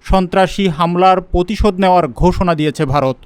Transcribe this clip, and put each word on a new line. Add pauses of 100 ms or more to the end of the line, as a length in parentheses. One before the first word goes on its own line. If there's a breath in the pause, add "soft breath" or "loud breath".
সন্ত্রাসী
হামলার (140)
প্রতিশোধ
নেওয়ার (160)
ঘোষণা
দিয়েছে
ভারত।